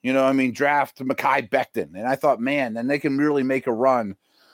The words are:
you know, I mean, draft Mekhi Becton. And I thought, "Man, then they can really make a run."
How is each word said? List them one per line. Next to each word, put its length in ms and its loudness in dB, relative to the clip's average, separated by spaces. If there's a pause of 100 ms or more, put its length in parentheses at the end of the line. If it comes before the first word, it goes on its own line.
you 120 0
know, 100 4
I 80 4
mean, 200 2
draft 460 0
Mekhi 520 -2
Becton. 440 -4
And 140 -6
I 80 0
thought, 240 2
"Man, 320 -2
then 140 -6
they 120 0
can 200 -2
really 240 2
make 240 -2
a 60 0
run." 440 0 (380)